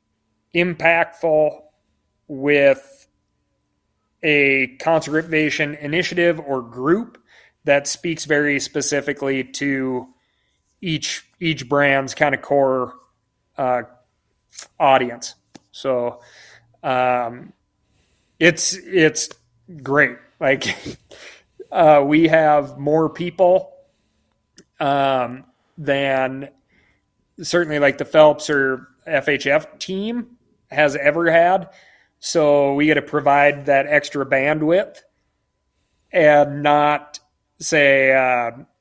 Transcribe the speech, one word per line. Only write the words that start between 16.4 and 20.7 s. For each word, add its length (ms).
um, 720
it's, 360
it's 540
great. 340
Like, 380